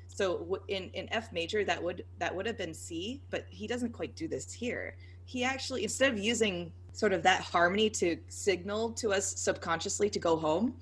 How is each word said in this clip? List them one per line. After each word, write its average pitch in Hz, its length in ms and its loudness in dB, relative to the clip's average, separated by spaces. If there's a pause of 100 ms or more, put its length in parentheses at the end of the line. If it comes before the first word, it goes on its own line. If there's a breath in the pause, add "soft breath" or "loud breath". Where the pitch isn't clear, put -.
So 185 300 0
w-, 170 300 -4
in, 190 260 -4
in 190 180 -6
F 226 220 -2
major, 175 320 0
that 175 160 0
would, 180 240 -4 (140)
that 170 160 0
would 190 100 -4
have 226 120 -4
been 170 180 -4
C, 190 460 -6 (100)
but 170 180 -4
he 185 160 -10
doesn't 240 280 -2
quite - 220 -6
do 160 120 -6
this 135 260 -6
here. 151 420 -6 (300 loud breath)
He 247 180 -4
actually, 262 400 -2
instead 262 300 2
of 208 60 -2
using 202 520 2 (200)
sort 208 220 2
of 170 100 2
that 185 180 8
harmony 190 480 6
to 175 280 2 (100)
signal 202 640 0
to 226 200 -2
us 196 280 2
subconsciously 190 720 2
to 202 80 -2
go 165 180 6
home, 160 440 2